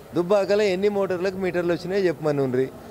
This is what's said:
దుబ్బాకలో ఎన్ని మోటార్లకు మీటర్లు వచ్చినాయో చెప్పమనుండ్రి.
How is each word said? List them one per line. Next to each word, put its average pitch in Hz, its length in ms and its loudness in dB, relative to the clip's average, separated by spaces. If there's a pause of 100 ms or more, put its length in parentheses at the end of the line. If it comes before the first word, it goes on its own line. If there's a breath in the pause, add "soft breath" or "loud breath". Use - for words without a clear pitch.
(160)
దుబ్బాకలో 196 480 2 (120)
ఎన్ని 196 140 2 (100)
మోటార్లకు 185 440 -2
మీటర్లు 175 320 0
వచ్చినాయో 190 320 -2
చెప్పమనుండ్రి. 139 600 0 (220 loud breath)